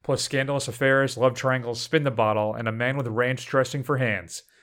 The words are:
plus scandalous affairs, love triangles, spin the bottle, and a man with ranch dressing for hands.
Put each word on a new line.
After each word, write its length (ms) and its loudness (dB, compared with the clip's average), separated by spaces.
plus 180 0
scandalous 460 -2
affairs, 500 2
love 180 4
triangles, 440 -2
spin 240 0
the 80 0
bottle, 420 2
and 140 -4
a 40 -2
man 260 -2
with 100 -4
ranch 380 -2
dressing 380 0
for 140 0
hands. 460 -2